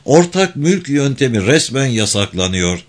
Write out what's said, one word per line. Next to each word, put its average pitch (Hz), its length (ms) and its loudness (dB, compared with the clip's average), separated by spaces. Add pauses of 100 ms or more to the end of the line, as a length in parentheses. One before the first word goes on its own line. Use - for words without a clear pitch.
Ortak 175 500 2
mülk 170 340 0
yöntemi 131 580 0
resmen 135 380 0
yasaklanıyor. 92 1040 -2